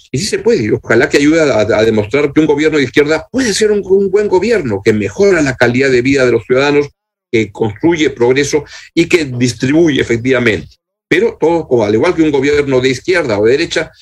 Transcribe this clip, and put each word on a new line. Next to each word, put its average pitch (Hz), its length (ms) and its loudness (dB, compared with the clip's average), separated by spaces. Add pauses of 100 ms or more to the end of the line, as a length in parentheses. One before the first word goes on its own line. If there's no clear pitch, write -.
(120)
Y 127 80 -4
sí 185 80 -6
se 202 100 -4
puede, 220 280 0
y - 40 -2
ojalá 127 400 0
que 156 80 0
ayude 151 240 2
a, 131 200 0
a 107 220 0
demostrar 113 480 0
que 151 80 0
un 156 60 4
gobierno 151 320 0
de 143 60 2
izquierda 147 480 0
puede 233 240 -2
ser 208 160 0
un, 208 120 -2
un 190 280 0
buen 208 160 0
gobierno, 180 580 -2
que 110 80 2
mejora 160 480 0
la 135 140 -2
calidad 135 340 0
de 123 140 2
vida 135 240 2
de 120 40 2
los 113 140 0
ciudadanos, 143 440 0 (420)
que 107 200 -2
construye 151 600 -2
progreso 139 540 0 (280)
y 165 140 0
que 165 180 0
distribuye 131 760 0
efectivamente. 117 760 -2 (340)
Pero 196 300 0
todo, 165 280 0
como, 120 160 2
al 104 120 0
igual 170 180 0
que 160 80 0
un 156 100 0
gobierno 139 500 0
de 131 80 2
izquierda 139 500 -2
o 107 60 2
de 117 80 4
derecha, 160 380 -4 (100)